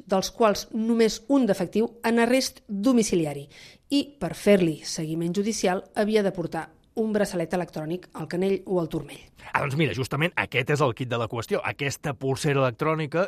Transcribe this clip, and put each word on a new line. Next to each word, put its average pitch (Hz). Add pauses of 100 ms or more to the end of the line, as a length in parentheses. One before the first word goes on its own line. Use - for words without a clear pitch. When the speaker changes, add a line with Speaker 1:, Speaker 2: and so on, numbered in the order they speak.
Speaker 1:
dels 190
quals 208
només 226
un 277
d'efectiu 196 (160)
en 233
arrest 247
domiciliari. 196 (420)
I, 277 (160)
per 165
fer-li 180
seguiment 165
judicial, 202 (120)
havia 214
de 196
portar 165 (300)
un 220
braçalet 185
electrònic 170 (100)
al 165
canell 190
o 180
al 160
turmell. 156 (320)
Speaker 2:
Ah, 131
doncs 139
mira, 135
justament 139
aquest 120
és 143
el 123
quid 123
de 120
la 110
qüestió, 120
aquesta 131
polsera 135
electrònica 156